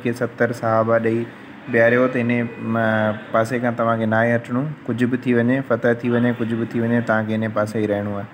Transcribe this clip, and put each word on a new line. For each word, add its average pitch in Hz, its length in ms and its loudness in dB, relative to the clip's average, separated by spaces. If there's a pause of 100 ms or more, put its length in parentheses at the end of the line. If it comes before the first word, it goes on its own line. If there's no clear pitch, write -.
کي 120 80 -2
ستر 120 400 -2
صحابه 113 460 2
ڏيئي 113 260 0 (480)
بيهاريو 117 360 6
ته 127 140 -2
هن، 120 260 0 (140)
م، 113 160 -2 (540)
پاسي 117 280 2
کان 120 180 0
توهان 113 220 2
کي 113 60 0
نه 110 120 2
آهي 117 180 4
هٽڻو، 123 280 -2 (240)
ڪجهه 120 220 0
به 131 140 0
ٿي 123 100 2
وڃي، 120 340 2
فتح 117 200 0 (140)
ٿي 123 80 -2
وڃي، 120 300 2
ڪجهه 113 200 -2
به 113 120 -4
ٿي 120 80 -2
وڃي، 117 260 2
توهان 110 200 0
کي 110 100 -2
هن 110 180 -2
پاسي 107 260 -2
ئي 107 80 0
رهڻو 101 280 -2
آهي. 101 180 -8